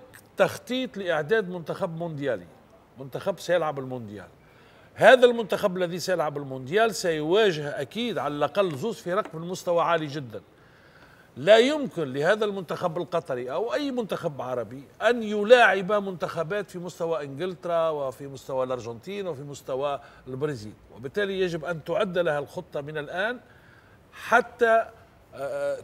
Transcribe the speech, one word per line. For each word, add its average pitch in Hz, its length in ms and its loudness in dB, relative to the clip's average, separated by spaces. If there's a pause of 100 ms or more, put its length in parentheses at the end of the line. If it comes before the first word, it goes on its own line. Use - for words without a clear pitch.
(380)
تخطيط 240 600 0
لإعداد 175 520 0
منتخب 170 480 -6
مونديالي، 139 500 -4 (520)
منتخب 139 400 -6
سيلعب 156 400 -2
المونديال. 117 480 -10 (680)
هذا 247 300 10
المنتخب 208 520 0
الذي 175 220 -2
سيلعب 156 380 -2
المونديال 143 580 0
سيواجه 156 840 2
أكيد 208 360 -4
على 139 160 -2
الأقل 147 420 0
زوز 185 220 -4
فرق 180 380 -4
من 160 60 -8
مستوى 170 400 -2
عالي 156 260 0
جدًا. 127 340 -10 (960)
لا 175 200 8
يمكن 226 560 2
لهذا 185 320 2
المنتخب 180 520 -4
القطري 143 540 -4
أو 214 220 -2
أي 285 180 -2
منتخب 175 500 -4
عربي 123 420 -6 (180)
أن 226 220 2
يلاعب 208 680 6
منتخبات 190 800 -2
في 180 80 -10
مستوى 165 440 -4
إنجلترا 165 680 -2
وفي 139 380 -4
مستوى 131 360 -4
الأرجنتين 127 640 -6
وفي 143 140 -8
مستوى 143 580 -4 (280)
البرازيل، 127 460 -6 (220)
وبالتالي 190 460 -4
يجب 170 240 -2
أن 170 180 -6
تعد 175 340 0
لها 160 220 2
الخطة 156 420 -8
من 151 160 -8
الآن 180 420 -4 (720)
حتى، 226 720 4 (500)
آه، 143 480 -4